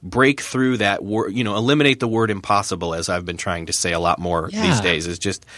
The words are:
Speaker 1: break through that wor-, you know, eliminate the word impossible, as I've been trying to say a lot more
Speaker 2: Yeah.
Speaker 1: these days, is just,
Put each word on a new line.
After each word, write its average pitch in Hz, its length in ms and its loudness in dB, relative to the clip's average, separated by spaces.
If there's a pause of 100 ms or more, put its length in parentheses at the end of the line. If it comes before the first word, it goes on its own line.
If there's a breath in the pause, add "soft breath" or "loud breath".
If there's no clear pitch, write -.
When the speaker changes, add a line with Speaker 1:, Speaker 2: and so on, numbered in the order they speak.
Speaker 1:
break 127 400 2
through 127 360 0
that 101 260 0
wor-, 104 260 -2
you 117 140 -2
know, 104 140 -2
eliminate 135 420 4
the 127 80 -2
word 113 240 2
impossible, 95 640 0
as 85 140 -4
I've 90 180 -2
been 87 100 -6
trying 85 300 -6
to - 60 -8
say - 180 -2
a 85 80 0
lot 85 220 2
more 87 320 -2
Speaker 2:
Yeah. - 100 -4
Speaker 1:
these 131 180 4
days, 85 280 0
is 87 100 -6
just, - 260 -6 (140 loud breath)